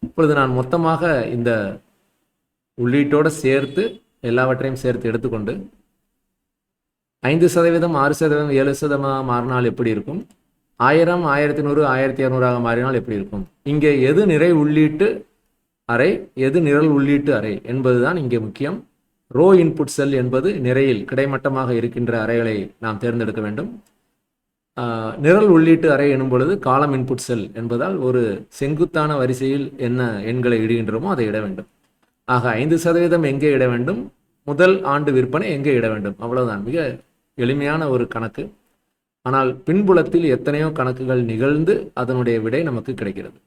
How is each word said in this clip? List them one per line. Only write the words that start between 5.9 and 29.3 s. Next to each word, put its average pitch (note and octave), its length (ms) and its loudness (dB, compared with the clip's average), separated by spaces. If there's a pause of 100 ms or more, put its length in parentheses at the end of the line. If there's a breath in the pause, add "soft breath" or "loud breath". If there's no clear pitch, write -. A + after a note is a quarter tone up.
ஐந்து D#3+ 280 4
சதவீதம், E3+ 460 2
ஆறு C#3+ 200 2
சதவீதம், D3+ 360 0
ஏழு C#3 300 2
சதவீதமாக C#3 440 -2
மாறினால் B2 400 -2
எப்படி A#2 260 0
இருக்கும், A#2+ 360 -6 (500)
ஆயிரம், E3 480 2
ஆயிரத்தி D3 380 0
நூறு, C#3+ 240 2
ஆயிரத்தி C3+ 380 0
இரநூறாக B2+ 360 0
மாறினால் A#2+ 340 0
எப்படி G#2+ 220 -4
இருக்கும், G2 280 -8 (180)
இங்கே D3 380 2
எது D#3 260 4
நிறை E3+ 260 4
உள்ளீட்டு D#3 720 2 (600)
அறை, E3 500 0
எது C3+ 260 0
நிரல் D3+ 300 4
உள்ளீட்டு C#3+ 400 2
அறை G#2+ 340 -2
என்பதுதான் B2+ 520 0
இங்கே B2 220 -2
முக்கியம். C#3 400 -6 (480)
ரோ E3 280 4
இன்புட் D#3 440 2
செல் C#3+ 140 0
என்பது C3 360 0 (120)
நிறையில் B2+ 440 0
கிடைமட்டமாக C3+ 680 -2
இருக்கின்ற A#2 500 -2
அறைகளை A2+ 360 -2 (240)
நாம் G#2+ 180 -6
தேர்ந்தெடுக்க A2+ 420 -4
வேண்டும். G#2+ 420 -8 (960)
ஆ, B2 60 -6 (320)
நிரல் F#3 320 6
உள்ளீட்டு E3 380 6
அறை C#3+ 240 2
எனும் C3 180 0
பொழுது C3 300 2
காலம் C#3 360 2
இன்புட் B2 340 -4
செல் A2+ 260 -4
என்பதால் A#2+ 420 -4
ஒரு B2 520 0
செங்குத்தான D3+ 680 -2
வரிசையில் C3+ 500 -2 (100)